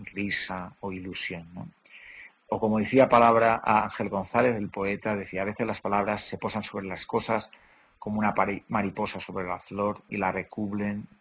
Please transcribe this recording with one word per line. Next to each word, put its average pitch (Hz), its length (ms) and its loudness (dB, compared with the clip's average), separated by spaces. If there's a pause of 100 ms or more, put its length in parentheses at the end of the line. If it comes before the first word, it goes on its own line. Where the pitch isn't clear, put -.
(140)
risa 92 680 -4
o 98 100 -8
ilusión, 90 640 -8
¿no? - 120 -10 (800)
O 101 100 -2
como 110 200 2
decía 127 300 6
palabra 113 540 8
a 107 220 4
Ángel 104 240 -4
González, 117 460 2
el 101 140 -4
poeta, 101 460 -2
decía, 92 260 -4
"A 98 40 -2
veces 107 220 -4
las 104 140 -4
palabras 101 440 0
se 104 120 -8
posan 107 260 -4
sobre 98 240 -8
las 90 200 -8
cosas 113 420 -2 (500)
como 107 200 -4
una 104 160 2
pari-, 98 340 0
mariposa 101 500 -2
sobre 92 280 -8
la 87 120 -6
flor 101 500 -4
y 107 80 -8
la 92 140 0
recubren 104 760 -6 (140)